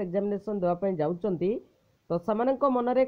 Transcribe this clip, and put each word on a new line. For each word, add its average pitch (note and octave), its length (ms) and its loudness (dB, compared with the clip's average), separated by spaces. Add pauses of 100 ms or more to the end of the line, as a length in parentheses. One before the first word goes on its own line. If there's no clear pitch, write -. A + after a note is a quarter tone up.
ଏକ୍ଜାମିନେସନ୍ G3+ 580 -2
ଦେବା F3 180 2
ପାଇଁ G3 200 0
ଯାଉଛନ୍ତି, F3 500 0 (580)
ତ - 20 -2 (160)
ସେମାନଙ୍କ A#3+ 360 0 (140)
ମନରେ B3 300 2